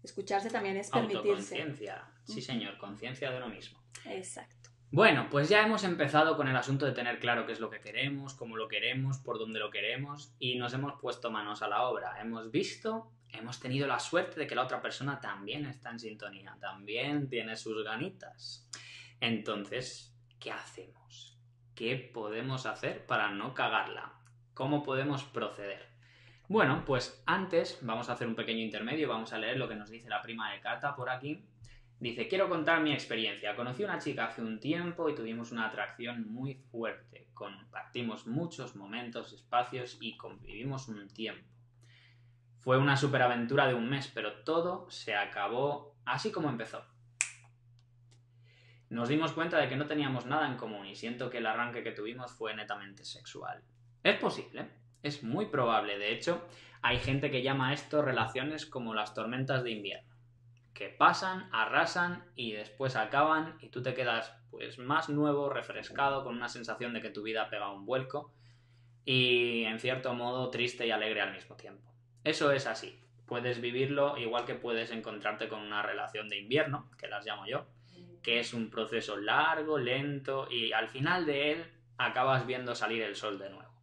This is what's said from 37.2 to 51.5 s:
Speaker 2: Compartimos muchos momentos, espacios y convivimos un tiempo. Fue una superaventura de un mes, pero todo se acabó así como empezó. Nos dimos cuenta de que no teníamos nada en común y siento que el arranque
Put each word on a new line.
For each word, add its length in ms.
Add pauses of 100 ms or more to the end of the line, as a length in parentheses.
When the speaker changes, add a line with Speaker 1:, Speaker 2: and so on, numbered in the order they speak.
Speaker 2:
Compartimos 920
muchos 480
momentos, 560
espacios 680
y 160
convivimos 680
un 220
tiempo. 360 (1160)
Fue 180
una 180
superaventura 720
de 80
un 140
mes, 260
pero 300
todo 460
se 260
acabó 880
así 260
como 180
empezó. 360 (2000)
Nos 180
dimos 240
cuenta 260
de 100
que 80
no 100
teníamos 400
nada 200
en 100
común 300
y 100
siento 320
que 100
el 80
arranque 360